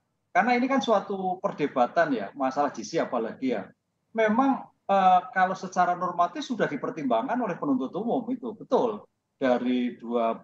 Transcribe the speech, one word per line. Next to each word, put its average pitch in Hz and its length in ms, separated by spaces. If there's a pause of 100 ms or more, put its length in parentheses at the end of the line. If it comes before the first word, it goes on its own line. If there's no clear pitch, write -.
(340)
karena 233 240
ini 240 80
kan 269 160
suatu 190 560
perdebatan 143 800
ya, 101 160
masalah 139 400
G 117 80
C 160 160
apalagi 123 560
ya. 98 160 (400)
Memang, 226 560 (240)
eh, 185 320 (160)
kalau 185 160
secara 180 400
normatif 180 480
sudah 214 240
dipertimbangkan 143 720
oleh 196 240
penuntut 131 320
umum 190 400
itu, 240 240
betul. 123 480 (320)
Dari 123 640
dua, 113 420